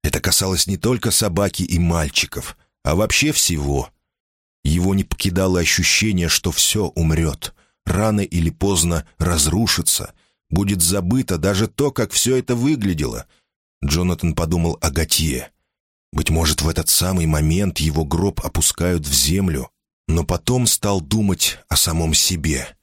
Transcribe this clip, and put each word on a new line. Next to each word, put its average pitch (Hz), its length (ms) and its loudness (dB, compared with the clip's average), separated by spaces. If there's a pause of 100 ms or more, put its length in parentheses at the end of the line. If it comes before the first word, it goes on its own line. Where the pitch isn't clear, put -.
Это - 160 -2
касалось 95 480 0
не 95 100 -2
только 113 340 0
собаки 98 520 0
и 85 160 -2
мальчиков, - 760 -2 (260)
а 76 120 0
вообще 110 360 0
всего. 71 580 -2 (760)
Его 87 300 2
не 98 100 2
покидало 92 560 0
ощущение, 90 680 2
что - 240 0
всё 101 360 0
умрёт, 80 680 0 (320)
рано 104 360 0
или 85 280 0
поздно 85 580 0 (100)
разрушится, 82 960 0 (360)
будет 98 320 0
забыто 95 560 0
даже 98 300 0
то, 143 240 -2
как 113 200 -4
всё 127 240 0
это 127 200 -2
выглядело. 95 720 -2 (560)
Джонатан 82 500 0
подумал 85 480 0
о 80 100 0
Готье. 76 600 -2 (600)
Быть 76 180 -2
может, 80 320 2
в 78 80 0
этот 80 200 -2
самый 90 380 2
момент 80 520 0
его 78 240 0
гроб 85 380 0
опускают 85 640 0
в 69 80 -4
землю, 76 560 0 (380)
но 80 180 2
потом 120 420 0
стал 101 320 0
думать 95 600 0 (100)
о - 60 -2
самом 80 380 2
себе. 76 680 -2